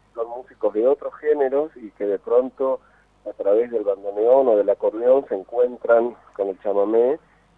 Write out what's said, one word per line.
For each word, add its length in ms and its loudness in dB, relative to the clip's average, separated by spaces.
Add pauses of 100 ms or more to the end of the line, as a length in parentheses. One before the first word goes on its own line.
(140)
son 140 -8
músicos 460 -8
de 120 0
otros 280 -2
géneros 640 -2
y 160 -16
que 120 -8
de 140 -2
pronto 640 -2 (460)
a 60 -10
través 380 0
del 140 -4
bandoneón 600 2
o 120 4
del 100 0
acordeón 580 0
se 100 -6
encuentran 800 0 (220)
con 120 -4
el 120 -8
chamamé 580 0 (400)